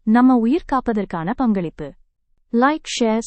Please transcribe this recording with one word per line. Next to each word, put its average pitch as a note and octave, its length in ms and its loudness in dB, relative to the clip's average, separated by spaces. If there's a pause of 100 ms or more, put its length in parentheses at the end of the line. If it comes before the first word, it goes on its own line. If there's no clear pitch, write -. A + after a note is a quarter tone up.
(160)
நம்ம B3+ 280 6
உயிர் C#4+ 280 0
காப்பதற்கான G#3 680 -4
பங்களிப்பு. F3+ 480 -4 (760)
லைக், D4+ 340 0
ஷேர், A3 300 0